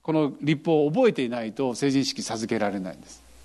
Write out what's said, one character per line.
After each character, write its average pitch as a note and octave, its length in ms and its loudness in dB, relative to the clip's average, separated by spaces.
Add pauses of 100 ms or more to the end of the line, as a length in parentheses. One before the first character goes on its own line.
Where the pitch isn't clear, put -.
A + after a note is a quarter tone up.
こ - 100 -4
の D#3 280 2
律 D3 240 0
法 D3+ 220 4
を D3+ 40 2
覚 A#3 180 4
え F3 40 2
て C3+ 120 -2
い A#2 40 -2
な A#2+ 140 -6
い A2 100 -6
と B2+ 220 -2
成 C#3+ 160 0
人 C3+ 140 2
式 A#2+ 180 -6
授 A2 260 -6
け A2+ 120 0
ら G2+ 100 0
れ G2 80 -4
な F#2 140 -6
い - 40 -14
ん - 40 -20
で - 80 -20
す。 - 120 -20 (240)